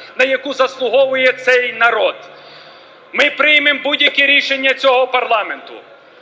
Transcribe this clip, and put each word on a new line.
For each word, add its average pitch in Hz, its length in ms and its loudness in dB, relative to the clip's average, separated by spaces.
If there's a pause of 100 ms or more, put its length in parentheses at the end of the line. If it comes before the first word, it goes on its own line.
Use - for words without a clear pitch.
(160)
на 254 80 0
яку 269 300 -2
заслуговує 262 800 0
цей 247 400 0
народ. 226 420 0 (960)
Ми 247 180 0
приймемо 294 540 2
будь-які 285 420 0
рішення 269 480 0
цього 262 320 2
парламенту. 220 680 -2 (500)